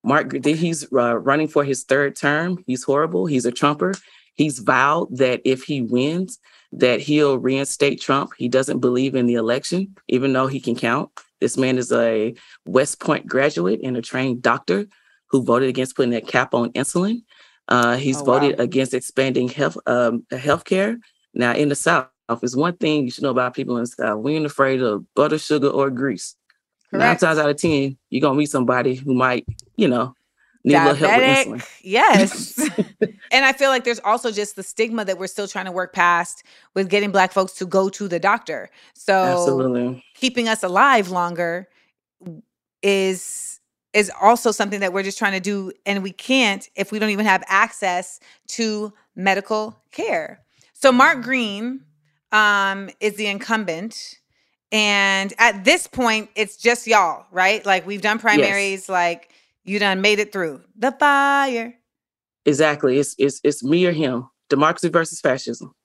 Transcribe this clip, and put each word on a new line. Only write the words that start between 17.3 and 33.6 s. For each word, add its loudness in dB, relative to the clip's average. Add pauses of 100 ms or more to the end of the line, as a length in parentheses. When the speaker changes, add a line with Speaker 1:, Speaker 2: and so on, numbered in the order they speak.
Speaker 1:
Uh, 2
he's -2
Speaker 2:
Oh, -8
Speaker 1:
voted 2
Speaker 2:
wow. 2
Speaker 1:
against 0
expanding -2
health, -2 (100)
um, 0
healthcare. -2 (360)
Now, 0
in 2
the 0
South, 0 (360)
is -4
one 0
thing 0
you -4
should -8
know 2
about 0
people -4
in -2
the -4
South. -4
We -2
ain't -2
afraid 0
of -2 (100)
butter, 2
sugar, 0
or 0
grease. -6 (560)
Nine -2
Speaker 2:
Correct. 4
Speaker 1:
times 2
out 2
of -2
ten, 0 (100)
you're -4
gonna 2
meet 0
somebody 0
who -4
might, 0 (300)
you 2
know, 0 (500)
need 4
a 6
little 2
help 2
with 6
Speaker 2:
Diabetic. 2
Speaker 1:
insulin. -10 (160)
Speaker 2:
Yes. 2
Speaker 1:
<laughs> -4 (500)
Speaker 2:
And 4
I 4
feel 0